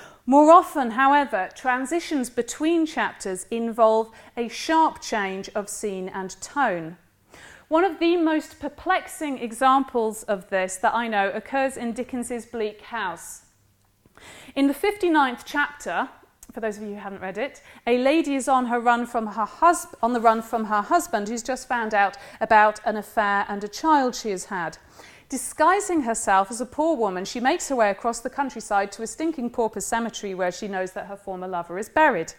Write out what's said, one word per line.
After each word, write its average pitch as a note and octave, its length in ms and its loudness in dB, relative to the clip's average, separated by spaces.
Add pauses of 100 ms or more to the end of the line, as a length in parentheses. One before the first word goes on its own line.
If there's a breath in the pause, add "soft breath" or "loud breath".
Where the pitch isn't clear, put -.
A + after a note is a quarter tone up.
(260 loud breath)
More D4 240 8
often, E4 420 6
however, C4+ 600 2
transitions C4 760 -2
between D#4+ 540 0
chapters G3 640 -6
involve A3+ 640 2 (260 loud breath)
a A#3+ 120 -4
sharp D#4+ 520 0
change G3 500 -4
of G3+ 180 -6
scene F#3+ 400 -8
and F#3+ 320 -10
tone. F3 560 -2 (720 loud breath)
One D#4+ 160 4
of E4+ 160 -2
the E4+ 160 4
most D#4 420 0
perplexing D4 800 -4
examples A#3+ 840 0
of G3 260 -4
this F#3+ 280 -2
that G#3+ 140 2
I A#3 140 -2
know G3+ 240 0
occurs C4 460 -4
in A#3 160 -6
Dickens's A#3+ 520 -8
Bleak G#3+ 360 -6
House. F#3+ 640 -10 (1120 loud breath)
In C#4 100 2
the C#4 80 2
fifty-ninth D#4+ 680 0
chapter, C4 640 -4 (440)
for - 60 -14
those G#3+ 200 -6
of G#3 40 -14
you G#3 120 -10
who G#3 60 -12
haven't G3 220 -12
read F#3+ 160 -8
it, C#4 240 -8 (240 loud breath)
a B3 100 4
lady C#4 380 2
is C4 140 -2
on B3+ 180 2
her A#3+ 140 0
run A#3 260 2
from A3 220 -4
her G#3 180 -4
husb-, - 560 2
on A#3+ 120 2
the A#3 60 0
run A3+ 220 6
from A3+ 220 -4
her G#3 180 0
husband, G#3 460 0
who's A3+ 160 -8
just B3+ 240 -6
found A3+ 260 -2
out G3+ 220 2 (240 loud breath)
about G#3+ 440 6
an G#3+ 120 -2
affair G3+ 520 0
and G3+ 140 -6
a G#3 60 -8
child C4+ 480 2
she A3 140 -6
has F#3 160 -6
had. E3+ 320 -6 (500 loud breath)
Disguising E4+ 720 0
herself G#3 480 2
as A3+ 100 -8
a B3 60 -4
poor D#4 300 0
woman, F#3+ 280 -2
she B3+ 140 -10
makes C4+ 300 0
her C4+ 80 -2
way A3 120 4
across A3+ 300 -4
the - 120 -8
countryside G#3 600 -4
to A3+ 140 -10
a - 20 -6
stinking D4 440 -6
pauper G#3+ 300 -4
cemetery G#3+ 540 -6
where F3+ 160 -2
she G3 160 -8
knows F#3 240 -6
that G3 160 -12
her G3+ 100 -14
former F#3 300 -10
lover F3 320 -6
is G#3+ 100 -8
buried. B3+ 500 2